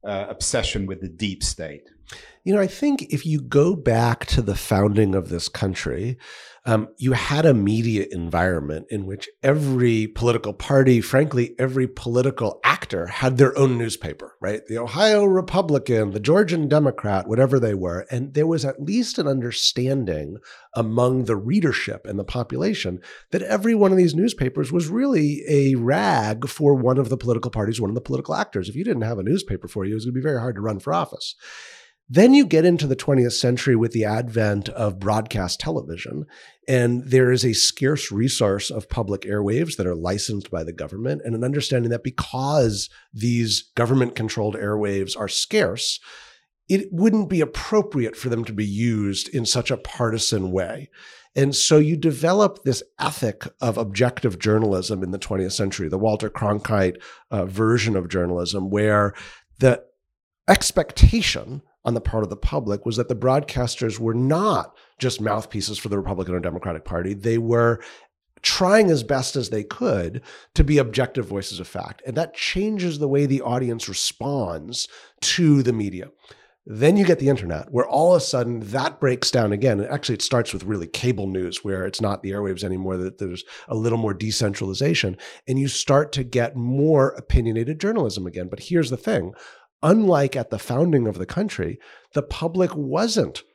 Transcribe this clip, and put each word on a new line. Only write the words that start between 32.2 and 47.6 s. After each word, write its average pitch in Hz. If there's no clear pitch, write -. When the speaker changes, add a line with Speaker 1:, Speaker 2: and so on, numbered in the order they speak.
Speaker 2:
you 277
get 160
into 175
the 131
twentieth 127
century 123
with 113
the 110
advent 107
of 101
broadcast 104
television, 147
and 123
there 127
is 127
a 117
scarce -
resource 104
of 107
public 101
airwaves 104
that 92
are 90
licensed 98
by 82
the 85
government, 110
and 113
an 113
understanding 131
that 117
because 127
these 117
government-controlled 117
airwaves 101
are 104
scarce, -
it 196
wouldn't 196
be 180
appropriate 156